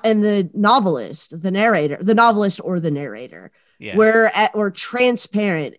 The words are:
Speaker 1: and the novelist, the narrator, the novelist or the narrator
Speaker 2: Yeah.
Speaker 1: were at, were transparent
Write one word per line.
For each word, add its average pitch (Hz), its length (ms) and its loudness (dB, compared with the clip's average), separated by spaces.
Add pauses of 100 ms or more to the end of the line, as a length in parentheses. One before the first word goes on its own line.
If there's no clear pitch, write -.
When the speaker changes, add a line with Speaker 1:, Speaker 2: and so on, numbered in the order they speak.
Speaker 1:
and 220 180 2
the 202 300 0
novelist, 185 880 0
the 185 100 -4
narrator, 185 480 0
the 208 160 2
novelist 208 480 2
or 180 160 -4
the 160 120 -2
narrator 117 600 -10 (280)
Speaker 2:
Yeah. - 180 -6
Speaker 1:
were 220 360 4
at, 208 220 0
were 208 160 -2
transparent 208 1080 -2